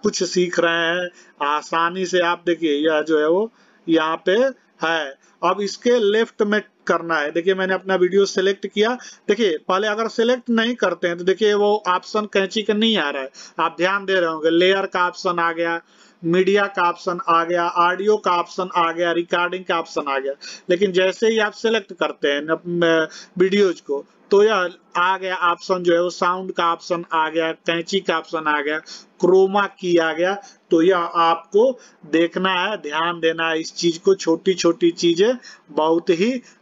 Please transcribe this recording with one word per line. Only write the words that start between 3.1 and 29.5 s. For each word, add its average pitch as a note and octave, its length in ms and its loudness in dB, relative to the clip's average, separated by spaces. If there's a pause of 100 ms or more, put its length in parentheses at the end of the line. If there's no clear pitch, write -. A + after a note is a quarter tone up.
है D3+ 80 2
वो G3 220 2 (360)
यहाँ D#3+ 300 0 (100)
पे F3+ 60 2 (480)
है, D#3+ 340 -2 (280)
अब F#3 180 0
इसके A#3+ 400 0
left G#3+ 420 0
में G#3 180 0 (260)
करना E3 300 0
है। D3 160 -2
देखिए E3+ 220 0
मैंने F#3+ 200 -2
अपना F#3+ 220 -4
video F#3 300 2
select G3 400 -2
किया, G#3+ 260 0 (360)
देखिए G3+ 280 0 (120)
पहले G3 200 0
अगर G#3+ 200 -2
select A#3+ 420 -2
नहीं A3+ 260 0
करते F3+ 320 -2
हैं F3 100 -4
तो F3 60 -10
देखिए F#3+ 300 2
वो G#3 160 2 (180)
option G3 440 -2
कैंची G3 300 0
का G#3 120 -2
नहीं A3 240 2
आ D3 120 -2
रहा C#3 120 -6
है, C3+ 80 -10 (280)
आप D#3+ 200 -2
ध्यान G3 280 0
दे F#3+ 80 0
रहे F3 160 2
होंगे, D#3+ 200 -2
layer F#3 380 2
का F3+ 180 0
option F3 320 -4
आ E3+ 140 0
गया, E3+ 280 -4 (420)
media F#3+ 460 2
का F3 200 0
option F3 400 -6
आ E3 160 4
गया, E3+ 240 0
audio F#3 500 2
का F#3+ 140 -2
option F3+ 440 -4
आ E3 160 2
गया, E3+ 200 0
recording F3 520 -2
का F3 140 -2
option D#3+ 300 -6
आ C3+ 100 -2
गया। C3+ 140 -4 (380)
लेकिन F#3 220 2
जैसे F#3 360 2
ही A3+ 120 2
आप G#3 140 -2
select A3 400 -2
करते D3+ 340 -4
हैं C#3+ 140 0
न, E3 680 0 (300)
videos F#3+ 420 2
को C#3+ 240 -6 (260)
तो G3+ 120 6
यह G3 260 2 (280)
आ F3+ 220 2
गया F#3 240 -6
option F3+ 400 -2
जो F3 120 2
है E3+ 80 4
वो F3+ 80 0
sound F#3 420 -4
का F3 140 -2
option E3+ 380 -4 (100)
आ D#3 160 2
गया, D#3+ 220 -2
कैंची E3+ 480 -4
का F3+ 180 -2
option D#3+ 300 -6
आ D3 120 0
गया, D3+ 180 -4 (420)
chroma F#3+ 520 4